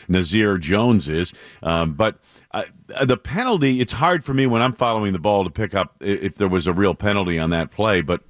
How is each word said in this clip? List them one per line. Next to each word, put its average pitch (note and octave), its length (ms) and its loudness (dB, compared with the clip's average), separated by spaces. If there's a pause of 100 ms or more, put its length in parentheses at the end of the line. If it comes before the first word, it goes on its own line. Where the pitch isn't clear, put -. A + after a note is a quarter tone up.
Nazir F#2 500 2
Jones F#2+ 500 2
is. E2 260 -4 (260)
Um, E2 340 -2
but, G#2+ 240 -2 (340)
uh, G#2 100 -6 (420)
the B2 120 2
penalty, D3+ 640 0
it's A#2+ 140 -4
hard E3 300 0
for C#3 80 -6
me C3+ 140 2
when A#2 160 2
I'm B2 120 0
following A2 380 0
the F#2 60 -2
ball G2+ 240 2
to F2+ 80 -4
pick G#2 240 -4
up F#2+ 260 -4
i-, - 40 -12
if G2 320 -4
there G2+ 120 2
was F2+ 200 0
a F2+ 40 2
real F#2 220 2
penalty G2 440 -2
on D#2+ 120 0
that E2 220 -2
play, G#2 280 0
but E2+ 300 -2